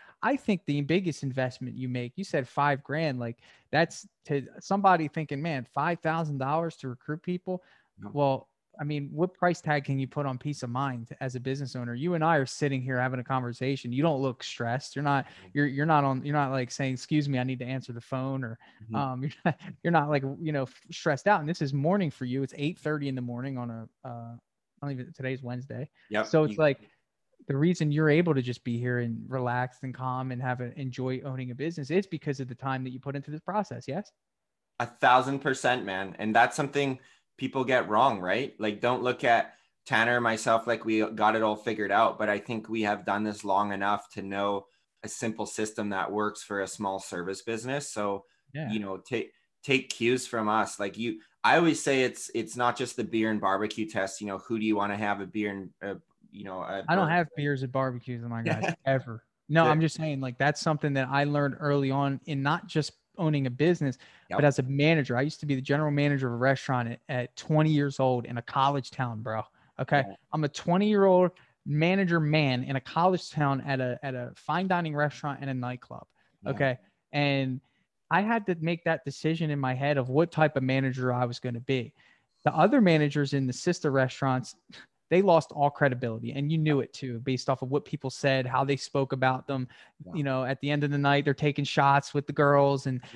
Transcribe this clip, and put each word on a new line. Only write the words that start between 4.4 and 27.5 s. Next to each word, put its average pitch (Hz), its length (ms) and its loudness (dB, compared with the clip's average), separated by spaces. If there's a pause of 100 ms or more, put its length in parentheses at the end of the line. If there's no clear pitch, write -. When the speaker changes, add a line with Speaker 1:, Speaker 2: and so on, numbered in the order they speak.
Speaker 1:
somebody 190 480 4
thinking, 147 340 -6
"Man, 143 220 -4
five 165 360 -2
thousand 156 380 -2
dollars 156 400 -2
to 131 100 -8
recruit 147 340 -8
people." 180 420 -6 (340)
Speaker 2:
No. 101 140 -14
Speaker 1:
Well, 139 380 0 (300)
I - 20 -8
mean, 147 300 -6
what 170 220 -2
price 175 260 0
tag 147 240 0
can 135 160 -2
you 131 80 -2
put 143 180 -4
on 127 100 -4
peace 143 280 -8
of 117 60 -6
mind 127 400 -4 (100)
as 131 160 -6
a 123 40 -8
business 131 360 -6
owner? 120 180 -6
You 165 200 -2
and 156 100 0
I 165 140 6
are 131 80 2
sitting 135 360 -2
here 131 160 -2
having 127 220 0
a 120 40 -8
conversation. 127 680 -4
You 135 100 0
don't 151 180 2
look 131 220 -4
stressed. - 540 -4
You're 143 80 -4
not, 139 220 2
Speaker 2:
Mm-hmm. - 260 -20
Speaker 1:
you're, 147 160 2
you're 139 180 -2
not 151 160 6
on, 135 220 0
you're 143 100 -4
not, 143 160 2
like, 127 220 -2
saying, 131 220 -2
"Excuse 143 340 0
me, 135 100 0
I 123 60 0
need 127 160 -4
to 123 40 -8
answer 127 280 -6
the 117 80 -10
phone," 135 420 -4
or, 113 160 -8 (240)
Speaker 2:
Mm-hmm. 110 140 -6
Speaker 1:
um, 131 260 -4
<laughs> - 0 -
you're 143 100 -4 (120)
not, 160 160 0 (240)
you're 170 80 2
not, 151 160 4
like, 143 160 2 (160)
you 156 100 -4
know, 139 140 -2
f-, - 260 -14
stressed 160 380 0
out. 202 100 6
And 151 100 -4
this 170 140 -2
is 139 100 -2
morning 160 380 2
for - 140 -8
you. 127 180 -2
It's 131 140 -6
eight 143 220 -2
thirty 151 300 -2
in 131 60 -2
the 127 80 -4
morning 123 360 -6
on 120 120 -6
a, 113 180 -12 (160)
uh, 131 40 -12
I 117 300 -12 (440)
don't 143 80 -4
even, 131 220 -8
today's 131 300 -6
Wednesday. 123 460 -8 (200)
Speaker 2:
Yep. 208 180 0
Speaker 1:
So 156 160 6
it's 113 120 2
Speaker 2:
You 101 40 -8
Speaker 1:
like, 147 220 4 (680)
the 139 100 -2